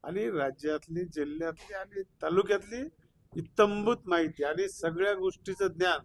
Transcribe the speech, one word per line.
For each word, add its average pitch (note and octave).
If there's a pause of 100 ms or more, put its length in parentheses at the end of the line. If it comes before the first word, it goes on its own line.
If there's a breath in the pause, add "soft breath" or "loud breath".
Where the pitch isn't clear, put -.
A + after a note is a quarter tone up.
आणि G3+
राज्यातली, D3+
जिल्ह्यातली D#3+
आणि G3 (180)
तालुक्यातली G3+ (480)
इत्तंभूत G#3
माहिती E3
आणि E3
सगळ्या E3+
गोष्टीचं F#3+
ज्ञान E3